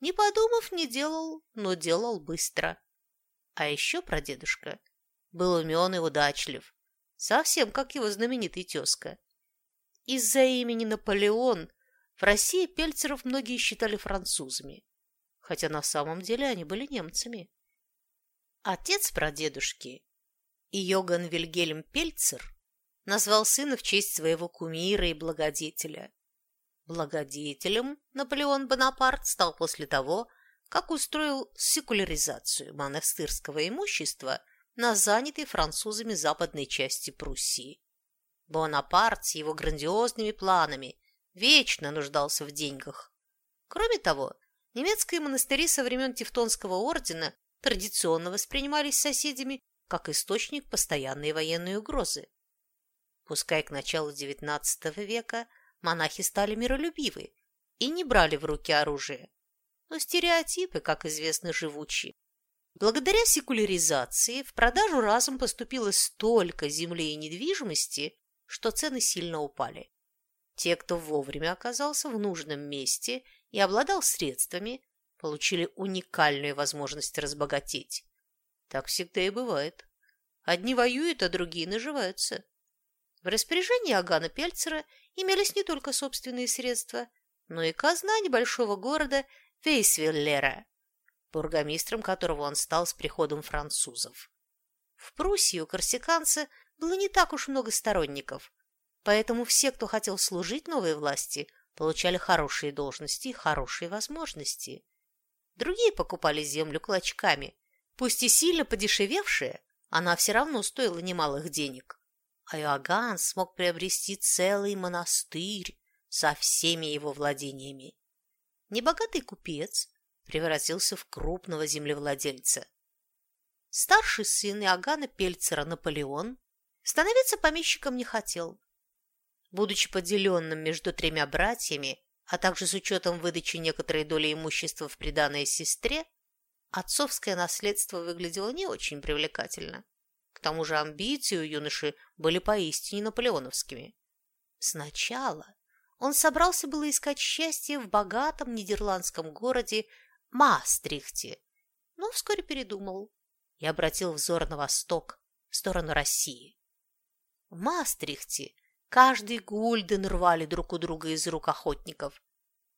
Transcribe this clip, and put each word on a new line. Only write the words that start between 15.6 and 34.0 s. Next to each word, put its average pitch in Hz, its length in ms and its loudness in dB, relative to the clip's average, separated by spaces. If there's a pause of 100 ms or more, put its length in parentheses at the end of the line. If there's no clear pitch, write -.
на 151 120 -2
самом 160 400 -2
деле 233 260 -2
они 180 180 -4
были 202 200 -6
немцами. 226 640 -8 (1120)
Отец 349 500 -2
прадедушки, 139 920 -4 (680)
Иоганн 185 560 0
Вильгельм 165 540 -2
Пельцер, - 640 -2 (600)
назвал 214 400 6
сына 269 320 2
в - 60 -12
честь - 340 0
своего 165 320 0
кумира 175 580 -2
и 165 60 0
благодетеля. 156 1000 -4 (760)
Благодетелем 160 1080 -2 (140)
Наполеон 277 560 0
Бонапарт 262 580 2
стал - 300 2
после 156 320 -4
того, 151 400 0 (400)
как - 240 0
устроил 294 640 -2
секуляризацию - 1200 -2
монастырского 147 920 -2
имущества 214 800 -4 (320)